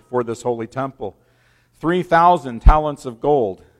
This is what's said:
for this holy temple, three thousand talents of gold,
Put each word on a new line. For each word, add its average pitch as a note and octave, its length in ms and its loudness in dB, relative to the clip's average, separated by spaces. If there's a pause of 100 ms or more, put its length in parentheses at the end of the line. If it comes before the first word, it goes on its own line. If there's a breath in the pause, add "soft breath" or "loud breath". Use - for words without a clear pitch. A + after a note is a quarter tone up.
for B2 140 -2
this A2+ 180 -8
holy A#2 260 -6
temple, C3 500 -12 (560)
three E3+ 300 -2
thousand E3 580 2
talents D3+ 440 2
of A#2 160 -12
gold, B2+ 420 -2 (160)